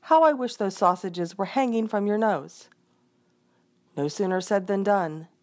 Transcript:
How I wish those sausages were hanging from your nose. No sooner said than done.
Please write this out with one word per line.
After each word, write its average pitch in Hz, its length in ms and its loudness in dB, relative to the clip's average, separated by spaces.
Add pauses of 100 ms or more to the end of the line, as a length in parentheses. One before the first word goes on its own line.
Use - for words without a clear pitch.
How 320 220 4
I 311 100 6
wish 247 220 -4
those 190 200 -4
sausages 180 640 0
were 196 80 -2
hanging 226 420 -2
from 208 200 -2
your 208 100 0
nose. 190 520 -2 (1300)
No 143 120 -4
sooner 185 340 -2
said 196 260 -2
than 196 160 -2
done. 170 440 0 (160)